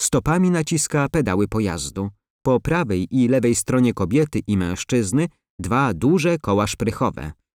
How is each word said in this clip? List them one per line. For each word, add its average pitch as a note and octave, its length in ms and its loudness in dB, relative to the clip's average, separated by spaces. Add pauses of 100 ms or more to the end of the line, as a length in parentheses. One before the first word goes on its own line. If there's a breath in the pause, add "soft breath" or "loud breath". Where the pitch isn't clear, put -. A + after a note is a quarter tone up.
Stopami E3+ 500 2
naciska D3+ 580 0
pedały G#2 380 0
pojazdu. G2 600 -4 (360)
Po B2+ 140 2
prawej A#2+ 520 -2
i B2+ 160 2
lewej A#2+ 280 2
stronie B2 380 2
kobiety A2 540 0
i G#2 100 2
mężczyzny G#2 720 -2 (320 soft breath)
dwa A#2+ 340 0
duże D#3 440 2
koła G#2 300 0
szprychowe. G2+ 640 -4 (240)